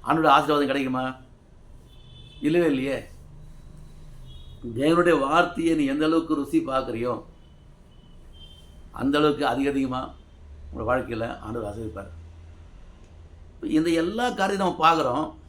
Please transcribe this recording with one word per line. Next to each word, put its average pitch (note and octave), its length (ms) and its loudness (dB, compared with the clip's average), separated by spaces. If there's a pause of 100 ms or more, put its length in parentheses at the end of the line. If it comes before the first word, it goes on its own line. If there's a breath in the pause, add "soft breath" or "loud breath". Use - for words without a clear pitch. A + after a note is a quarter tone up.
ஆண்டவருடைய D#3 200 4
ஆசீர்வாதம் D3 400 6
கிடைக்குமா? C3 480 -2 (1300)
இல்லவே E3+ 240 4
இல்லையே. C3 380 0 (1700)
தேவனுடைய D#3+ 440 6
வார்த்தையை E3 560 2
நீ D3+ 100 2
எந்த C#3+ 200 0
அளவுக்கு D#3+ 300 2
ருசி C#3+ 300 0
பார்க்கறியோ, B2 580 -2 (1700)
அந்த C#3 260 0
அளவுக்கு D3 300 4
அதிக C3+ 220 0
அதிகமா C3+ 440 -2 (600)
உங்களோட A#2+ 80 -10
வாழ்க்கையில A#2+ 580 -2
ஆண்டவர் A2 380 -8
ஆசீர்வதிப்பார். G2 320 -10 (1600)
இந்த D#3+ 240 2
எல்லா F#3+ 400 0
காரியத்தையும் F#3+ 480 0
நம்ம D#3+ 160 6
பார்க்குறோம். D3+ 400 0 (160)